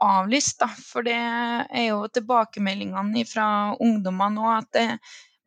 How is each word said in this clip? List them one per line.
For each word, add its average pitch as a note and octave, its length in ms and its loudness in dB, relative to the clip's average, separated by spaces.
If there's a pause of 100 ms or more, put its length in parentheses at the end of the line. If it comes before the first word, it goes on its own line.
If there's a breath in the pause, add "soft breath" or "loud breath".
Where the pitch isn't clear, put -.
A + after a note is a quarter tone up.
avlyst, G3+ 600 2
da, A#3+ 60 2
for A#3 380 -6
det A#3 100 0
er A#3 720 -2
jo G#3 180 0
tilbakemeldingene G#3 1200 0
fra G#3+ 220 0 (340)
ungdommene G#3 560 2
nå, A3 80 0 (140)
at - 180 -16
det, A3+ 80 2 (600 loud breath)